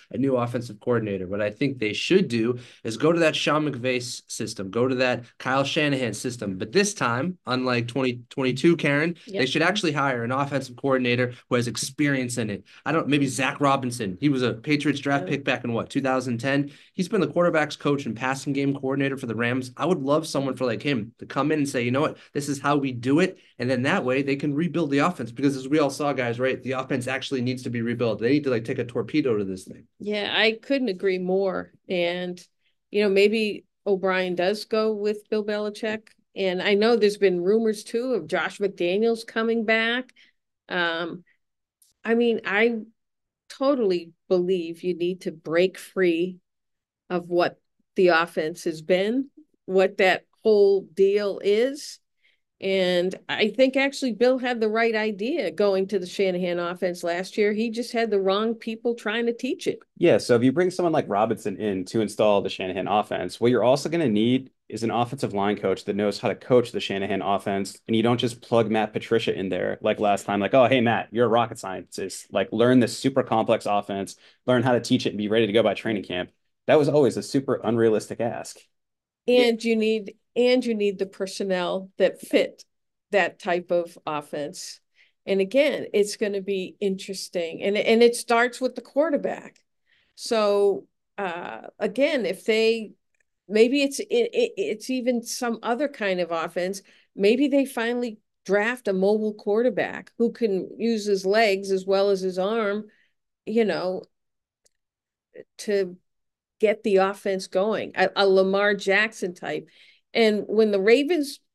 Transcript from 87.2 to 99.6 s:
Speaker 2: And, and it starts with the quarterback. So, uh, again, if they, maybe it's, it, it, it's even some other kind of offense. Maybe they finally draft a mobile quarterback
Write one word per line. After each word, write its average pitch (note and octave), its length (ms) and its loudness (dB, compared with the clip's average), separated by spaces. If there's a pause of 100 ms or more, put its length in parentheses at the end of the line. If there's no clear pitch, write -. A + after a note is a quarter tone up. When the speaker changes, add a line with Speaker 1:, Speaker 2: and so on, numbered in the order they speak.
Speaker 2:
And, G3+ 140 0
and A3+ 260 4
it A#3+ 140 6
starts B3 420 0
with B3+ 160 -4
the A#3+ 60 -14
quarterback. - 800 -4 (540)
So, G3+ 720 2 (300)
uh, F3 500 -8 (120)
again, B3 460 0
if F3+ 180 -6
they, A3 480 2 (560)
maybe A#3 340 4
it's, C#4 200 0
it, - 100 -10
it, A#3 460 2
it's G3 320 -4
even B3 340 -2
some A#3 400 -6
other A#3+ 240 -2
kind G3 320 -2
of E3+ 120 -2
offense. F3 500 -4 (340)
Maybe A#3+ 320 4
they C#4 160 4
finally A#3+ 560 -4 (260)
draft G#3 440 0
a G3 40 2
mobile G#3+ 400 2
quarterback G#3 840 -2